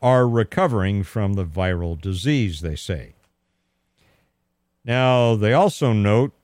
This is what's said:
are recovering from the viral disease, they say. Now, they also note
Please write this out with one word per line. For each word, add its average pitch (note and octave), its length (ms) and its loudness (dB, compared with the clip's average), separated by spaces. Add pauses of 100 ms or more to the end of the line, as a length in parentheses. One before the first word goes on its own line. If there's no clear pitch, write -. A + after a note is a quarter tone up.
are B2+ 260 4
recovering A2 720 0
from G2+ 320 -2
the G2 120 -2
viral E2+ 540 -4
disease, F#2+ 600 -4
they D#2+ 140 -6
say. D2 380 -10 (1700)
Now, B2 520 2
they G#2+ 160 0
also D3+ 400 2
note G#2+ 400 2 (120)